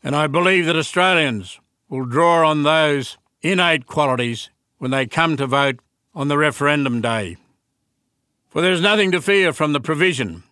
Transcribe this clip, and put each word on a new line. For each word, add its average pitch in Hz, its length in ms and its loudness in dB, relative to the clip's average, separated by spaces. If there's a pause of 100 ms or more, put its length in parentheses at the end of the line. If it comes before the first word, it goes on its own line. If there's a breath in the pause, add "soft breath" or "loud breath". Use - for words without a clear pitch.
And 139 140 -4
I 151 100 2
believe 175 400 2
that 160 100 0
Australians 156 840 0 (280)
will 131 160 -8
draw 160 440 4
on 151 140 0
those 147 560 0 (240)
innate 170 440 0
qualities 127 640 -2 (280)
when 127 120 -6
they 135 160 -2
come 160 300 0
to 139 100 -4
vote 139 320 0 (360)
on 143 140 -4
the 147 100 0
referendum 143 640 0
day. 107 360 -4 (1120)
For 156 120 -4
there 185 120 2
is 170 80 0
nothing 202 320 2
to 175 80 0
fear 190 320 2
from 151 200 -2
the 143 80 0
provision 135 720 -2